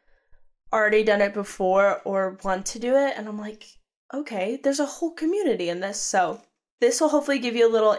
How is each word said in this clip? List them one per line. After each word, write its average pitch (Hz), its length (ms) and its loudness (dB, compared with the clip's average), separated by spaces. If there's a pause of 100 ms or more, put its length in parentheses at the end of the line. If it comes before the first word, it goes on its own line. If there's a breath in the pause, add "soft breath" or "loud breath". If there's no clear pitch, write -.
(720)
already 214 320 4
done 208 160 2
it 202 140 0
before 196 720 0
or 190 360 -2
want 196 220 -4
to - 140 -8
do 247 180 0
it, 277 220 2
and 214 100 -10
I'm 208 100 -10
like, 214 280 -14 (480)
"Okay, 233 480 -6
there's 277 180 0
a 285 60 -2
whole 320 260 -6
community 311 560 -2
in 175 120 -4
this." 196 200 -6
So 185 400 -2 (400)
this 240 200 2
will 302 100 4
hopefully 285 300 2
give 233 160 -2
you 233 120 6
a - 20 -2
little 220 280 4